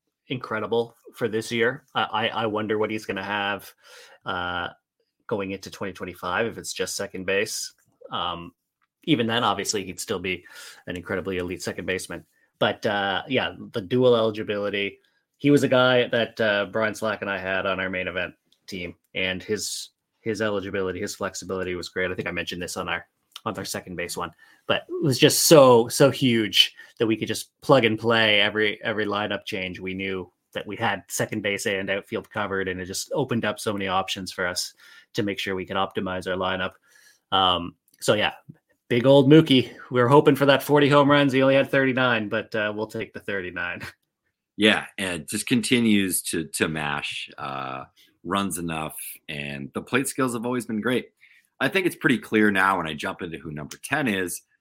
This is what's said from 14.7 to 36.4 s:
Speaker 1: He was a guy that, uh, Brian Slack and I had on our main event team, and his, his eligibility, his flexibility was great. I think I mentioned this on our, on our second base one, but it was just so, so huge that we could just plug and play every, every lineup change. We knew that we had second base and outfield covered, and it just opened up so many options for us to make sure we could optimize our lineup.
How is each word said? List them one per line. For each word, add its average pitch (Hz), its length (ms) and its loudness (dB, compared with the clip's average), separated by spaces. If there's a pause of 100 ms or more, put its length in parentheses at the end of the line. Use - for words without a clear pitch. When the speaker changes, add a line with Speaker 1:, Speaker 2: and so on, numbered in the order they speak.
Speaker 1:
He 143 140 4
was 139 120 6
a 135 60 2
guy 127 400 4
that, 113 320 -2
uh, 101 240 2
Brian 107 280 -2
Slack 107 280 -4
and 101 100 -4
I 95 60 -4
had 92 280 -4
on 92 140 -2
our 95 100 -4
main 92 200 -4
event 87 260 -6 (320)
team, 87 260 -10 (220)
and 92 260 -4
his, - 500 -8 (280)
his 110 220 -4
eligibility, 98 580 -4
his 101 160 -8
flexibility 92 600 -6
was 82 120 -10
great. 92 240 -4
I - 20 -6
think 90 140 -6
I 87 40 -6
mentioned 87 300 -8
this 87 160 -10
on 90 120 -6
our, 87 180 -6 (360)
on 104 140 -6
our 98 80 -8
second 95 300 -10
base 85 200 -8
one, 85 160 -6 (360)
but - 200 0
it 349 160 -6
was 135 140 2
just - 300 6
so, 127 400 10
so 135 240 6
huge 113 640 2 (240)
that 113 80 2
we 110 100 2
could 107 100 -4
just - 340 -8
plug - 240 6
and 110 120 2
play 110 420 4
every, 104 440 2
every 107 240 -2
lineup 101 380 -4
change. 92 340 -8
We 92 160 -6
knew 95 360 -6 (220)
that - 140 -8
we 101 80 -8
had 101 320 -4
second 113 340 -4
base 101 240 -4
and 98 240 -2
outfield 98 400 -6
covered, 98 380 -4
and 90 120 -6
it 92 60 -8
just - 260 -8
opened 123 320 -2
up 107 160 -4
so 110 140 -2
many 98 140 -4
options 92 440 -4
for 92 140 -4
us - 300 -6 (400)
to 117 80 0
make 101 160 -4
sure 95 160 -4
we 92 100 -6
could 98 100 -6
optimize 95 520 -4
our 92 100 -2
lineup. 92 360 -2 (600)